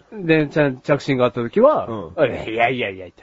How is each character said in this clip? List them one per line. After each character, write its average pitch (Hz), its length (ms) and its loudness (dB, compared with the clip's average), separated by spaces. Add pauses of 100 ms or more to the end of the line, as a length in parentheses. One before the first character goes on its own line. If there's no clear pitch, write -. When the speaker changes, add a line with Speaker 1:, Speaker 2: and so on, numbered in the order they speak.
(120)
Speaker 1:
で、 160 340 2
ち 147 140 -2
ゃ 143 80 4
ん、 127 100 -4
着 143 240 -2
信 139 140 0
が 123 80 2
あ 120 60 2
っ - 20 -10
た 120 100 -4
時 117 180 -2
は、 247 280 4 (280)
Speaker 2:
う 156 80 2
ん。 117 60 2
Speaker 1:
い - 20 -6 (220)
や 117 160 2
い 127 80 -4
や 107 120 -4
い 95 80 -10
や、 90 100 -14
と。 - 40 -20 (100)